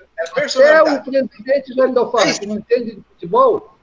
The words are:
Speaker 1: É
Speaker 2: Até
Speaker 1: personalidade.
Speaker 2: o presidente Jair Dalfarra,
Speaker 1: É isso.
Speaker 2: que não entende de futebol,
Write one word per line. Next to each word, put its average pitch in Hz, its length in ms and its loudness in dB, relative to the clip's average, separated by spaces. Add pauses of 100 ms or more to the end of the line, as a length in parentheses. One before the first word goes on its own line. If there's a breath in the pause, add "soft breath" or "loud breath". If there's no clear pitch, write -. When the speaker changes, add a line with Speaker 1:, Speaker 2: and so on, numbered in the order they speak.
(180)
Speaker 1:
É - 60 -8
Speaker 2:
Até - 180 -6
Speaker 1:
personalidade. 294 680 2
Speaker 2:
o - 20 -10
presidente 262 640 -4
Jair 254 180 0
Dalfarra, 233 340 0
Speaker 1:
É - 40 0
isso. - 100 -4
Speaker 2:
que 208 60 -12
não 208 120 -8
entende 233 380 -4
de 190 60 -20
futebol, 214 800 -2